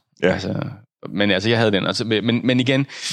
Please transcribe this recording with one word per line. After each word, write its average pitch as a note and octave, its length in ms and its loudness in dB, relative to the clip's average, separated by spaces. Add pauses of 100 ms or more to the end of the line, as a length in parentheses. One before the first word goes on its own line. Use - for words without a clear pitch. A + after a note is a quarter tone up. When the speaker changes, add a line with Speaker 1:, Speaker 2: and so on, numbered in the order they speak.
(240)
Speaker 1:
Ja. E2+ 100 2
Speaker 2:
Altså, F#2+ 220 -4 (540)
men G#2 220 0
altså, F#2+ 180 0
jeg A#2 80 4
havde A2+ 140 4
den. F#2+ 160 0
Altså, F#2+ 180 -2
men, A2 200 0
men, A#2 220 2
men B2+ 120 2
igen... C3+ 260 2 (260)